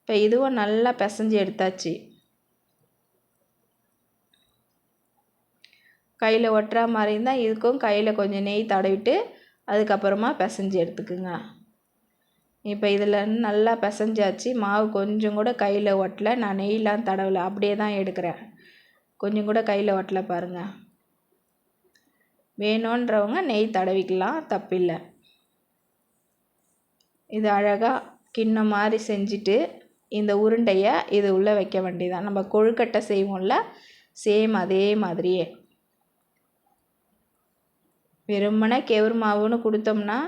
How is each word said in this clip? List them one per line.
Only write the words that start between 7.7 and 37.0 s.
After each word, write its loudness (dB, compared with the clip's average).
கையில 2
கொஞ்சம் -2
நெய் -2
தடவிட்டு 2
அதுக்கப்புறமா 2
பிசைஞ்சு -2
எடுத்துக்குங்க. -8
இப்போ -4
இதுல 2
நல்லா 4
பிசைஞ்சாச்சு. 0
மாவு 2
கொஞ்சம் -2
கூட 2
கையில 2
ஒட்டல, -2
நான் -2
நெய்லாம் 0
தடவல, 0
அப்படியே 0
தான் -2
எடுக்கிறேன். -4
கொஞ்சம் -2
கூட 2
கையில 2
ஒட்டல -4
பாருங்க. -6
வேணுன்றவங்க 0
நெய் 0
தடவிக்கலாம், 0
தப்பில்ல. -2
இது 0
அழகா 2
கிண்ணம் 2
மாதிரி 0
செஞ்சுட்டு 0
இந்த 0
உருண்டைய 2
இது 2
உள்ள 4
வைக்க -2
வேண்டியதான். -4
நம்ம -2
கொழுக்கட்டை 2
செய்வோம்ல, 0
சேம் 4
அதே 2
மாதிரியே. 0